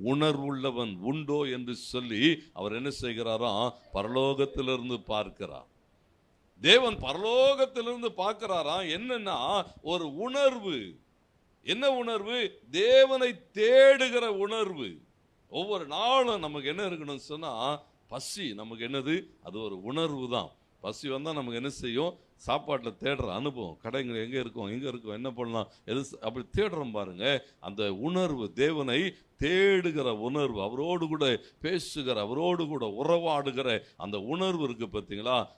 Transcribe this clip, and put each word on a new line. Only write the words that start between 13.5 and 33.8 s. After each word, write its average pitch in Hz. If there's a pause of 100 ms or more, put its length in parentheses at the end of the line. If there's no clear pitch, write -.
தேடுகிற 247
உணர்வு. 190 (500)
ஒவ்வொரு 180
நாளும் 226
நமக்கு 147
என்ன 170
இருக்கணும்னு 156
சொன்னா, 143 (260)
பசி 127
நமக்கு 113
என்னது? 139 (180)
அது 92
ஒரு 98
உணர்வு 139
தான். 110 (300)
பசி 110
வந்தா 139
நமக்கு 127
என்ன 120
செய்யும்? 131 (280)
சாப்பாட்டுல 127
தேடுற 131
அனுபவம். 113
கடைங்க 120
எங்க 127
இருக்கும், 117
எங்க 127
இருக்கும், 113
என்ன 120
பண்ணலாம், 117 (160)
எது 120
ச-, -
அப்படி 113 (100)
தேடுறோம் 165
பாருங்க. 104 (160)
அந்த 101
உணர்வு, 143
தேவனை 147 (240)
தேடுகிற 175
உணர்வு, 120
அவரோடு 156
கூட 147 (200)
பேசுகிற, 147
அவரோடு 160
கூட 139
உறவாடுகிற 139 (140)